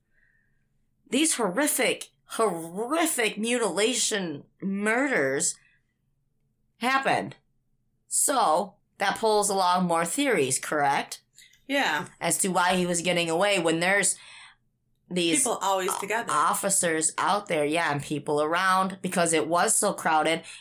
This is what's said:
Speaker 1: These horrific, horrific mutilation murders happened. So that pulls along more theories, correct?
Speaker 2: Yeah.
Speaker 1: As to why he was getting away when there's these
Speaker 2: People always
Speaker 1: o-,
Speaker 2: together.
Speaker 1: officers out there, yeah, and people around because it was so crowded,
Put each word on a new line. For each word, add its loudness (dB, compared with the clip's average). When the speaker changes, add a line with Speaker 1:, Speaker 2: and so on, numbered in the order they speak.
Speaker 1:
These 0
horrific, -2
horrific -2
mutilation -2
murders 0
happened. -2
So 0
that -2
pulls 2
along 2
more 2
theories, 0
correct? -2
Speaker 2:
Yeah. -2
Speaker 1:
As 0
to 0
why 2
he 2
was -2
getting 0
away 2
when 0
there's 2
these 0
Speaker 2:
People -2
always 0
Speaker 1:
o-, -4
Speaker 2:
together. -4
Speaker 1:
officers 0
out 0
there, 0
yeah, 0
and -4
people -2
around 0
because 0
it 2
was 2
so 0
crowded, 0